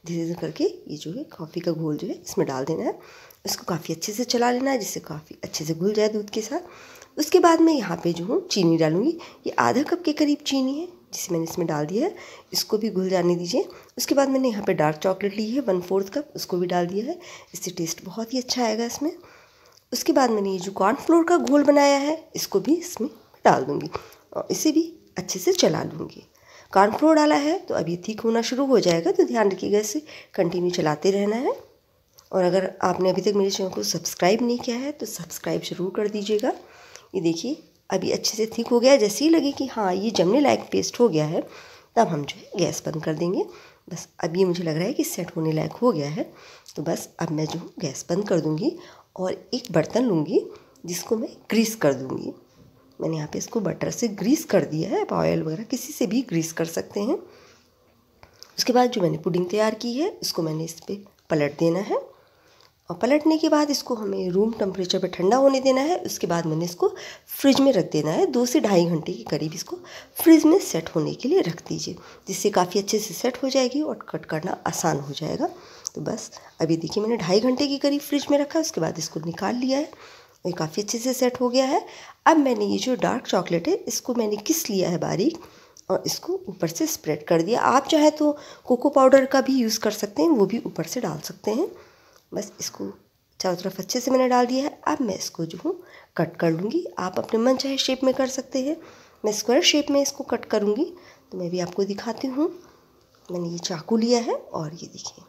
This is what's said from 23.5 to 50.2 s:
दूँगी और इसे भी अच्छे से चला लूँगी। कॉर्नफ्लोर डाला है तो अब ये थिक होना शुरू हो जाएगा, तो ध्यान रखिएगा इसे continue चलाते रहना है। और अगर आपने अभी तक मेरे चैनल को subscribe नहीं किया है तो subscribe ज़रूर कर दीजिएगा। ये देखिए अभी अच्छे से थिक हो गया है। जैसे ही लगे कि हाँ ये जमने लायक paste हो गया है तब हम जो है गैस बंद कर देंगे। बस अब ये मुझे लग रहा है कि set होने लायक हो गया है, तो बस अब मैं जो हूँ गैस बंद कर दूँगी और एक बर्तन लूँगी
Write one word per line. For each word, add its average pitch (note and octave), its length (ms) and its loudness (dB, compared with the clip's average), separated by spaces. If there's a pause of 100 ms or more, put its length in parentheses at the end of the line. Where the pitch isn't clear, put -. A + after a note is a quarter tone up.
दूँगी D3 260 -4 (420)
और - 180 -6
इसे D4+ 220 2
भी E4 200 2 (240)
अच्छे F#3 220 -8
से F#4 160 2
चला F#3 300 2
लूँगी। - 380 -10 (500)
कॉर्नफ्लोर A3 440 6
डाला D4+ 220 4
है D#4 220 0
तो - 140 -6
अब D#3+ 140 0
ये F3 80 -4 (120)
थिक A3 120 -8
होना A3+ 220 0
शुरू C4 240 -2
हो C4 140 6
जाएगा, E3+ 320 2
तो F4 120 4
ध्यान A#3 260 2
रखिएगा G3 300 0
इसे D4+ 220 -6 (320)
continue F3+ 380 0
चलाते D#3 380 2
रहना G3+ 280 0
है। F4+ 220 -2 (720)
और F#3 120 2
अगर F#3 260 2 (120)
आपने F#3 280 2
अभी F#3 120 -2
तक G#3 140 2
मेरे G3 140 2
चैनल F#3+ 200 -4
को G#3 140 -6
subscribe G3 580 0
नहीं A#3+ 160 0
किया A#3 180 -4
है C#4 160 -6
तो A#3+ 140 -10
subscribe - 560 -6
ज़रूर F3+ 340 -6
कर G#3 120 -2
दीजिएगा। G#3+ 440 -2 (600)
ये F#3+ 60 -2
देखिए E3 360 -2 (340)
अभी F#3 200 0
अच्छे - 260 -2
से A3 120 0
थिक A#3 200 -6
हो A#3+ 120 4
गया B3+ 120 8
है। C#4 60 8
जैसे G#3 260 0
ही D#4+ 60 6
लगे C#4+ 220 4
कि C#4 140 -6
हाँ G#3 280 -2
ये G3+ 180 -2
जमने F#3+ 280 4
लायक C4 200 4 (120)
paste F#3+ 280 -2
हो A#3+ 80 6
गया D#3 180 2
है E3+ 140 -2 (560)
तब D#3+ 120 4
हम D3+ 160 -4
जो - 120 -10
है - 220 -12
गैस D3+ 280 -2
बंद D#3 180 -6
कर D#3+ 100 -2
देंगे। F3 300 -2 (440)
बस - 180 -12 (140)
अब E3+ 160 -2
ये F#3+ 80 4
मुझे F3 200 0
लग D#3 120 0
रहा E3+ 80 0
है A#3+ 80 -2
कि D#4+ 120 -2
set - 320 -6
होने D#3+ 160 0
लायक D#3 200 -2
हो A#3+ 200 2
गया D3 160 -2
है, F3+ 140 -6 (540)
तो D#3+ 60 -8
बस - 260 -4 (100)
अब E3 120 -4
मैं D#3 160 -2
जो D#3+ 120 -8
हूँ - 120 -12 (100)
गैस C#3 300 -8
बंद G3+ 180 -2
कर F3+ 120 2
दूँगी D#3 320 -2 (440)
और F#3 160 -4 (220)
एक - 180 -8
बर्तन F3 320 2
लूँगी F3+ 360 2 (460)